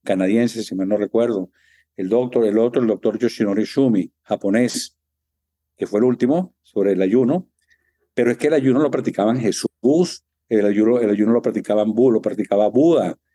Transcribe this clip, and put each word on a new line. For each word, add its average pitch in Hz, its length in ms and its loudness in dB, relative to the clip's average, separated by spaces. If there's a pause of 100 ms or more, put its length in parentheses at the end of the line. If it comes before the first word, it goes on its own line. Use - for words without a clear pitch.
canadiense, 107 580 0
si 92 140 -10
mal 95 140 -4
no 104 80 0
recuerdo. 104 520 -2 (460)
El 92 140 -8
doctor, 123 360 0
el 104 120 0
otro, 120 240 0
el 117 60 0
doctor 110 300 -2
Yoshinori 110 460 -2
Shumi, 127 480 0 (120)
japonés, 107 760 -4 (800)
que 95 100 -6
fue 104 120 -2
el 120 60 4
último 127 560 0
sobre 101 320 -2
el 90 80 0
ayuno. 123 460 0 (640)
Pero 120 180 0
es 110 60 -4
que 151 100 -2
el 151 60 2
ayuno 131 260 2
lo 143 120 0
practicaban 127 480 -2
Jesús, 135 880 -2 (240)
el 107 160 2
ayuno, 107 340 2
el 110 100 0
ayuno 104 220 0
lo 117 100 2
practicaban 107 520 -2
Bu-, 120 180 4
lo 110 100 0
practicaba 104 460 0
Buda, 123 500 2 (180)